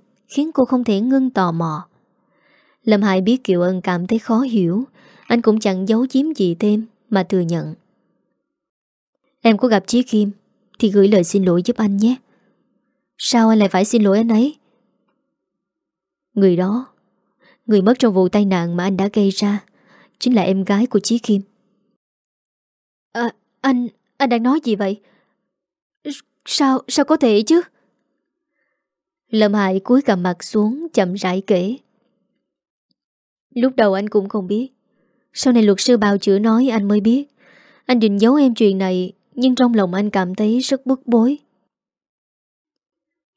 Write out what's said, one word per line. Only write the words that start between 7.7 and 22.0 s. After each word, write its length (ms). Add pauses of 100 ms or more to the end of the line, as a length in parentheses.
"Em 160
có 100
gặp 180
Chí 160
Khiêm 260 (500)
thì 120
gửi 180
lời 160
xin 200
lỗi 200
giúp 120
anh 200
nhé." 200 (1000)
"Sao 300
anh 100
lại 100
phải 160
xin 180
lỗi 140
anh 120
ấy?" 280 (1800)
"Người 220
đó, 300 (800)
người 160
mất 160
trong 160
vụ 140
tai 160
nạn 320
mà 80
anh 120
đã 160
gây 180
ra, 340 (540)
chính 160
là 80
em 220
gái 220
của 140
Chí 180
Khiêm." 220 (1700)